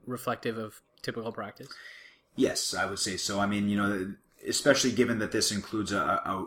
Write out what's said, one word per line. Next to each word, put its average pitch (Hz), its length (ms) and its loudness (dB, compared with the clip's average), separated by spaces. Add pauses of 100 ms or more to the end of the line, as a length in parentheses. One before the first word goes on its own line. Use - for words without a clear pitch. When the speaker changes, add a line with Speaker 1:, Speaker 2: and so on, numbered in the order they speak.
Speaker 1:
reflective 120 500 -4
of 110 240 -10 (220)
typical 113 300 -6
practice? 104 360 -10 (680)
Speaker 2:
Yes, - 380 2
I 92 100 0
would 98 140 -4
say 95 180 -2
so. 101 240 0
I 101 60 4
mean, 101 220 2
you 101 80 2
know, 101 360 0 (340)
especially 135 460 4
given 117 260 4
that 104 140 -2
this 107 180 2
includes 104 400 -2
a, 101 100 0
a, 95 460 0